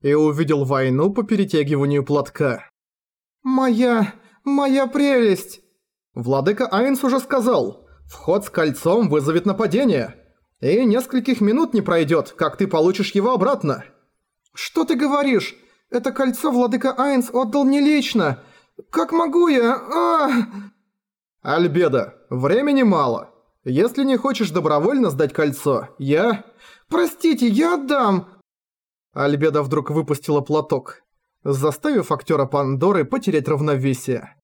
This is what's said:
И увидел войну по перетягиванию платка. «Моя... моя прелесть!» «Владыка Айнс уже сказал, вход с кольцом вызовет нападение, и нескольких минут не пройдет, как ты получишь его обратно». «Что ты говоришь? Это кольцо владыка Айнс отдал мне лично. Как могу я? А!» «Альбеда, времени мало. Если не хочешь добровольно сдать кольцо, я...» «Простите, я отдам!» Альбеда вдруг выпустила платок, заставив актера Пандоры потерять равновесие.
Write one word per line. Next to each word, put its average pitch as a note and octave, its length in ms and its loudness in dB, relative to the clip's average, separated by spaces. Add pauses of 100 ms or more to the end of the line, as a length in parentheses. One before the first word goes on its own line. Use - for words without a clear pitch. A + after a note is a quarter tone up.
И C#3+ 120 0
увидел D3+ 500 2
войну C3+ 500 0
по A#3 100 -2
перетягиванию D3 800 0
платка. C#3+ 640 -2 (760)
«Моя... B3 720 2 (320)
моя C#4 420 2
прелесть!» C4 720 0 (540)
«Владыка C3+ 540 0
Айнс B3+ 360 0
уже C4 160 2
сказал, A3+ 680 -2 (240)
вход G3 360 -2
с - 40 -14
кольцом E3+ 600 0
вызовет D3+ 360 0
нападение, G3 680 0 (460)
и G3 240 2
нескольких B3 560 0
минут A#3 320 2
не G#3 80 2
пройдет, E3 500 0
как - 240 -4
ты G3 100 0
получишь F3+ 460 0
его G#3+ 220 0
обратно». G3 500 -2 (720)
«Что - 320 -4
ты D#4+ 100 -2
говоришь? C#4 580 0 (360)
Это A#3+ 240 -4
кольцо C4 360 -2
владыка B3 480 0
Айнс B3+ 360 0
отдал B3+ 320 0
мне C#4 160 2
лично. A#3 600 0 (480)
Как D#4+ 220 -2
могу E4 380 2
я? B3 260 2
А!» D#4+ 540 -2 (1120)
«Альбеда, D3+ 720 0 (140)
времени B3 540 2
мало. D3 500 0 (320)
Если G#3+ 380 0
не C4 140 2
хочешь A3+ 340 -2
добровольно E3+ 580 0
сдать C#3+ 240 -2
кольцо, C#3+ 640 -2
я...» E3+ 480 0 (440)
«Простите, D#4 580 0
я D#4+ 280 2
отдам!» B3+ 520 0 (840)
Альбеда D3 480 0
вдруг D3 300 -4
выпустила D3 500 -2
платок, D3 600 -4 (420)
заставив D3+ 680 -2
актера C#3+ 340 0
Пандоры C#3+ 600 0
потерять E3+ 420 -2
равновесие. C3+ 960 -2